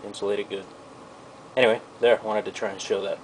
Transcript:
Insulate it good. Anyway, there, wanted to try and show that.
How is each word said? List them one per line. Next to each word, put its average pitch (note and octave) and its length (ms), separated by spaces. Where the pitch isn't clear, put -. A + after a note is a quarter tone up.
Insulate G2+ 340
it G2+ 120
good. G2 140
Anyway, A#2+ 240
there, A#2 220
wanted G#2+ 220
to F#2+ 80
try G#2 180
and F#2+ 100
show G2 220
that. G2 220